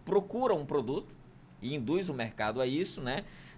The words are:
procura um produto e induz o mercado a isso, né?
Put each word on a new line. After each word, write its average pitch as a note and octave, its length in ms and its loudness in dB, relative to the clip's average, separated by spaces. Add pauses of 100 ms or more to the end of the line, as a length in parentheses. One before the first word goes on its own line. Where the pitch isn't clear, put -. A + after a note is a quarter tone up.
procura G#3 520 4
um D3 100 -2
produto C#3 480 0 (480)
e B2+ 140 -2
induz D#3 340 0
o D#3 60 -2
mercado A2 460 -2
a C3 40 4
isso, D#3 360 0
né? C3+ 240 -4 (320)